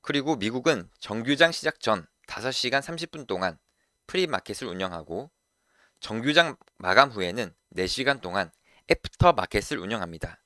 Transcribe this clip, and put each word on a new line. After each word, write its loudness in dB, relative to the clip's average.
그리고 0
미국은 0
정규장 2
시작 -4
전 0
다섯 -6
시간 0
삼십 -8
분 -14
동안 -2
프리마켓을 -4
운영하고 -6
정규장 0
마감 6
후에는 -4
네 -2
시간 0
동안 -2
애프터마켓을 2
운영합니다. -8